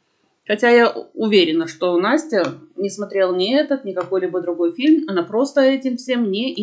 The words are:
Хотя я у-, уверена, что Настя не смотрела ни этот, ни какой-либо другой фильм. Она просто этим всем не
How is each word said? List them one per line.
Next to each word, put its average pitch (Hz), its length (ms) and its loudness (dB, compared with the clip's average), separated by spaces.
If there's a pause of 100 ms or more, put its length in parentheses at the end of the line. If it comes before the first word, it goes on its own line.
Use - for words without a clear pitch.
(480)
Хотя 214 220 2
я 233 200 6
у-, - 240 -10
уверена, 170 540 2
что 180 320 -2
Настя 220 420 0 (340)
не 196 140 -4
смотрела 190 460 -2
ни 196 180 0
этот, 294 300 0
ни 196 80 -8
какой-либо 180 480 -4
другой 170 320 -2
фильм. 294 360 2
Она 185 140 -2
просто 277 380 -2
этим 269 360 2
всем 240 340 -2
не 233 320 -4